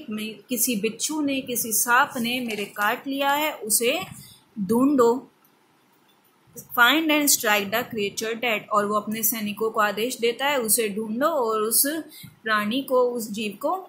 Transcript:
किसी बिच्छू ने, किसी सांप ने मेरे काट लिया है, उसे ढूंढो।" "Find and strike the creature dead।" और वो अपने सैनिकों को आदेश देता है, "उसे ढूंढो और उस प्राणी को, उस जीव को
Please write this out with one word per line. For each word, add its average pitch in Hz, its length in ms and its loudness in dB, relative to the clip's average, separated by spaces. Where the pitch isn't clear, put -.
किसी 247 280 0
बिच्छू 220 440 -4
ने, 277 200 0
किसी 240 320 -6
सांप 247 440 4
ने 240 240 -2
मेरे 214 240 -4
काट 214 420 -2
लिया 277 260 0
है, 302 200 0
उसे 240 480 0
ढूंढो।" 240 680 4
"Find 285 300 6
and 294 200 4
strike 208 320 2
the 233 140 -2
creature 220 460 -4
dead।" 226 320 -2
और 208 140 2
वो 208 80 -2
अपने 214 280 -4
सैनिकों 220 480 -2
को 220 100 -2
आदेश 208 380 0
देता 240 280 0
है, 285 140 2
"उसे 220 280 2
ढूंढो 220 380 -2
और 226 360 0
उस 226 240 2
प्राणी 220 380 0
को, 262 280 2
उस 226 200 -6
जीव 208 300 -6
को 370 280 -2